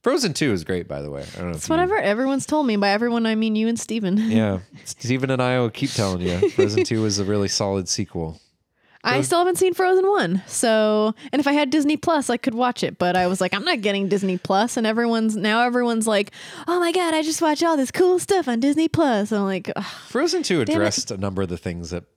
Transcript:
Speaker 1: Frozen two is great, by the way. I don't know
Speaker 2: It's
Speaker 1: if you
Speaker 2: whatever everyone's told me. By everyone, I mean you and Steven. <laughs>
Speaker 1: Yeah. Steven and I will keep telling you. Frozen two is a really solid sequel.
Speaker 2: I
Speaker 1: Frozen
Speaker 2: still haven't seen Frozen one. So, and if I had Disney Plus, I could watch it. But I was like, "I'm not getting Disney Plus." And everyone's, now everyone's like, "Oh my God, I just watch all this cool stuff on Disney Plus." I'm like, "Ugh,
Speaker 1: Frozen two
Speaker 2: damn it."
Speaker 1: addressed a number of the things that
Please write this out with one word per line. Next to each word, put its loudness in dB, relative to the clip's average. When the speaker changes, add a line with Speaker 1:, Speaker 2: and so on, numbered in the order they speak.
Speaker 1:
Frozen 2
two 2
is -2
great, -4
by -8
the -8
way. -8
I -14
don't -8
know -6
Speaker 2:
It's -10
Speaker 1:
if -10
you 2
Speaker 2:
whatever 0
everyone's -2
told 0
me. 0
By 2
everyone, 0
I 0
mean 0
you 0
and -2
Steven. -2
<laughs> 0
Speaker 1:
Yeah. 2
Steven -2
and 2
I 2
will 2
keep -4
telling 0
you. 2
Frozen 2
two 0
is 0
a -2
really 0
solid -2
sequel. -6
Speaker 2:
I 0
Speaker 1:
Frozen 0
Speaker 2:
still 2
haven't 2
seen 2
Frozen 2
one. 0
So, 2
and 2
if 0
I 2
had 2
Disney 2
Plus, 0
I 0
could -4
watch -2
it. -4
But 0
I 2
was -2
like, 0
"I'm -4
not 0
getting 0
Disney 0
Plus." 0
And 0
everyone's, 0
now 0
everyone's 0
like, 0
"Oh 0
my 2
God, 0
I 2
just -2
watch 2
all 2
this 0
cool 4
stuff 0
on 0
Disney 2
Plus." 2
I'm 0
like, -4
"Ugh, -6
Speaker 1:
Frozen 0
two 2
Speaker 2:
damn 0
it." 2
Speaker 1:
addressed 0
a -6
number -4
of 0
the -4
things -8
that -8